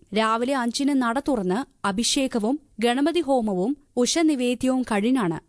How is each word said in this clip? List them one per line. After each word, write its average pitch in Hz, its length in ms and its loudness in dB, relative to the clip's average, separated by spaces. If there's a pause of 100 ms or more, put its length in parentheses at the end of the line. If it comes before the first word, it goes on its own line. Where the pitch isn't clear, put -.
(120)
രാവിലെ 226 440 0
അഞ്ചിന് 262 380 -2
നട 240 260 0
തുറന്ന് 214 400 0 (260)
അഭിഷേകവും 233 720 0 (240)
ഗണപതി 285 420 2
ഹോമവും 226 500 0 (260)
ഉഷനിവേദ്യവും 254 840 2
കഴിഞ്ഞാണ് 214 540 0 (120)